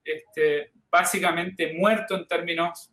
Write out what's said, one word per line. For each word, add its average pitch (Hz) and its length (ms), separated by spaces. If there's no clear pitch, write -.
este, 156 680
básicamente 175 840
muerto 196 420
en 180 100
términos 170 680